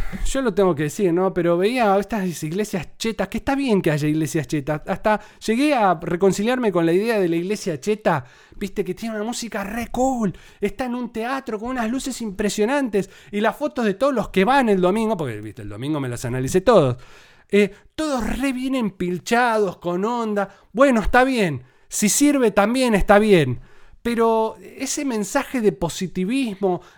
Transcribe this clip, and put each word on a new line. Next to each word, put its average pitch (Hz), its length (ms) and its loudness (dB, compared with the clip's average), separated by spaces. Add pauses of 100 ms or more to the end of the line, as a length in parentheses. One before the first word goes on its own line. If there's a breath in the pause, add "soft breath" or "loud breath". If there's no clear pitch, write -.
(260 loud breath)
yo 269 160 0
lo 233 100 0
tengo 180 220 4
que 151 100 -2
decir, 170 280 0
¿no? 185 200 2
Pero 170 240 2
veía 208 420 2
estas 202 440 -4
iglesias 170 560 -6
chetas, 208 300 -4
que 233 100 -6
está 277 160 -2
bien 254 260 2
que 170 100 2
haya 151 160 0
iglesias 156 400 -2
chetas. 151 400 -4
Hasta 208 340 0 (240 loud breath)
llegué 277 300 2
a 196 260 2
reconciliarme 196 720 0
con 170 140 2
la 165 80 2
idea 214 260 2
de 185 100 2
la 165 80 0
iglesia 175 440 -4
cheta, 202 440 0 (320 loud breath)
viste, 196 280 -4
que 180 100 -6
tiene 220 200 -8
una 214 100 -4
música 226 400 -6
re 220 240 -6
cool, 240 460 0 (260 loud breath)
está 202 240 -4
en 240 100 -6
un 247 180 -8
teatro 233 460 -6
con 233 120 -8
unas 240 200 -4
luces 262 300 -6
impresionantes 208 880 -2 (240 loud breath)
y 202 80 -2
las 208 160 0
fotos 254 300 -2
de 196 80 0
todos 269 180 0
los 208 160 -2
que 190 160 2
van 254 240 4
el 196 120 4
domingo, 214 360 2
porque, 123 240 -6
viste, 107 220 -12
el 104 80 -10
domingo 135 280 -4
me 131 100 -4
las 120 160 -6
analicé 131 360 0
todos. 156 380 4 (500 loud breath)
Eh, 202 260 2 (220 loud breath)
todos 262 420 -2
re 269 140 -2
bien 262 240 -4
empilchados, 214 1000 0
con 175 260 -2
onda. 214 500 -2 (180 loud breath)
Bueno, 247 280 4
está 247 240 4
bien. 196 400 0 (240 soft breath)
Si - 200 0
sirve, 269 440 4
también 233 420 2
está 202 240 6
bien. 170 420 4 (420 soft breath)
Pero 226 540 0 (220)
ese 277 260 -6
mensaje 247 560 -4
de 208 120 2
positivismo, 190 1080 -4 (180 loud breath)